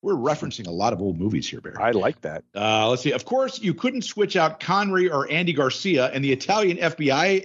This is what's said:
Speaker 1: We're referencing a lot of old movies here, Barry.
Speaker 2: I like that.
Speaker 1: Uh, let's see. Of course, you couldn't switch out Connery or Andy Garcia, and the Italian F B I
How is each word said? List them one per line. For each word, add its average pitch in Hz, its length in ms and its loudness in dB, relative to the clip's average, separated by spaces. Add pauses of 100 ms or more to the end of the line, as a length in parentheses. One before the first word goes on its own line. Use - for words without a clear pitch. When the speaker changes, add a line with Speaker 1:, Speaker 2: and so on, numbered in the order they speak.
Speaker 1:
We're 202 120 0
referencing 139 520 -2
a 85 60 -8
lot 101 200 0
of 90 80 -4
old 95 160 -2
movies 101 320 -2
here, - 120 -10
Barry. 92 180 -14
Speaker 2:
I 117 140 2
like 110 300 0
that. 78 200 -8 (140)
Speaker 1:
Uh, 110 340 2
let's 127 120 0
see. 147 100 0
Of 120 120 -4
course, 254 380 -2
you 185 100 0
couldn't 254 300 -4
switch - 320 -2
out 160 240 2
Connery 185 500 0
or 139 220 0
Andy 170 220 0
Garcia, 135 600 2
and 135 120 -2
the 139 80 2
Italian 175 480 0
F 165 160 0
B 143 160 2
I 190 320 4